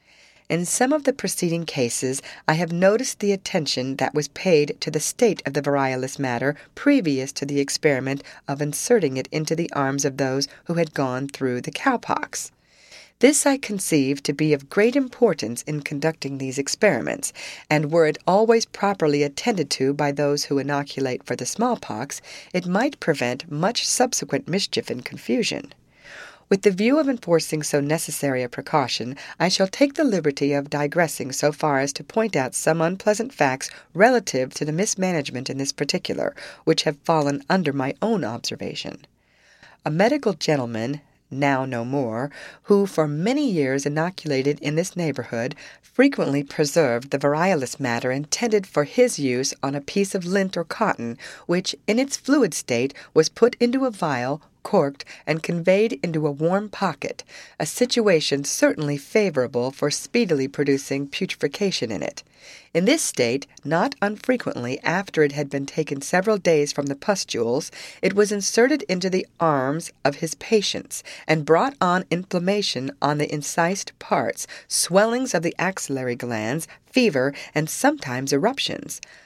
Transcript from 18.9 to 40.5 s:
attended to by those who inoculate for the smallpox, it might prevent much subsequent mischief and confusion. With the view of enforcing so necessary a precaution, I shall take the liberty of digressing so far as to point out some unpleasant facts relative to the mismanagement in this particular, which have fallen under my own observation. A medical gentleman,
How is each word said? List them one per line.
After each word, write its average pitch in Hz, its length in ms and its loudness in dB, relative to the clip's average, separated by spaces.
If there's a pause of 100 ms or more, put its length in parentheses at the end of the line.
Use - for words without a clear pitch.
attended 156 460 -2
to 135 240 0
by 147 180 0
those 143 320 0
who 139 160 0
inoculate 139 640 -4
for 123 140 -4
the 127 80 -8
smallpox, 175 760 -4 (320)
it 180 120 -2
might 220 340 0
prevent 131 500 -2
much 165 380 -2
subsequent 143 600 -2
mischief 180 400 -2
and 120 160 -8
confusion. - 680 -4 (760)
With 196 140 2
the 208 80 6
view 226 280 4
of 285 80 2
enforcing 165 560 0
so 151 160 0
necessary 143 640 0
a 123 60 -4
precaution, 127 640 -2 (240)
I 170 80 2
shall 190 220 2
take 277 240 2
the 330 100 0
liberty 151 480 2
of 143 180 0
digressing 147 600 0
so 147 220 2
far 143 260 2
as 139 140 0
to 151 100 -10
point 220 320 -2
out 131 180 0
some 165 280 2
unpleasant 202 500 0
facts 135 380 0 (240)
relative 190 640 4
to 151 100 -4
the 151 80 -2
mismanagement 156 760 -2
in 135 100 -6
this 139 120 -2
particular, - 640 -2 (300)
which 160 180 4
have 156 220 0
fallen 143 440 2
under 170 220 2
my 135 300 -2
own 196 240 0
observation. - 800 -8 (800)
A 156 40 -2
medical 208 440 2
gentleman, 123 640 -2 (320)